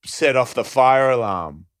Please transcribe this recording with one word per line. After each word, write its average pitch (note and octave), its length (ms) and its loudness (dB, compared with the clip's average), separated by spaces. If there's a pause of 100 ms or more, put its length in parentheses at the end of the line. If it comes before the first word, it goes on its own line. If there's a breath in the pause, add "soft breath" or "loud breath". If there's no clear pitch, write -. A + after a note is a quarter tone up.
set C#3 320 -2
off B2 160 0
the A#2+ 120 -4
fire C3 460 2
alarm, F2+ 540 -4 (160)